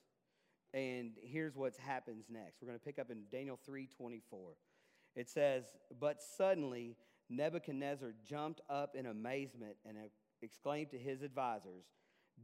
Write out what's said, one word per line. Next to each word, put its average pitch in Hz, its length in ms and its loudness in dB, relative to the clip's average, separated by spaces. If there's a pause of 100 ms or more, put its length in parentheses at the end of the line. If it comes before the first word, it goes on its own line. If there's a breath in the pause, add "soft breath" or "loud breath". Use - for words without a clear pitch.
(720 soft breath)
and 127 480 0
here's 143 340 0
what 135 220 2
happens 123 540 -4
next. 107 320 -10
We're 123 60 -8
gonna 120 100 -4
pick 143 200 -6
up 123 120 -4
in 110 200 -8
Daniel 131 360 -4
three 139 200 -6
twenty-four. 110 680 -10 (580 soft breath)
It 123 140 -4
says, 139 360 6 (360)
But 147 220 2
suddenly 135 720 4 (320 soft breath)
Nebuchadnezzar 139 840 0 (100)
jumped 147 460 -4
up 143 260 0
in 131 100 -2
amazement 120 800 -2
and 110 140 -10 (420)
exclaimed 143 520 -2
to 135 60 -4
his 131 220 -2
advisors, 113 640 -2 (580 soft breath)